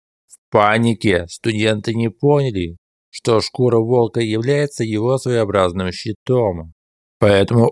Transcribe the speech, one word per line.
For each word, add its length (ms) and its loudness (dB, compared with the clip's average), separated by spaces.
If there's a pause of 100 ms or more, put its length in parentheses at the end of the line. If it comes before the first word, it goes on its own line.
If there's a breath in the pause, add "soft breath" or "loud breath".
(280)
В 240 -20
панике 760 2
студенты 680 -2
не 160 -2
поняли, 680 -2 (320)
что 320 0
шкура 380 0
волка 420 0
является 600 -2
его 340 -2
своеобразным 760 0
щитом. 840 -4 (460)
Поэтому 520 4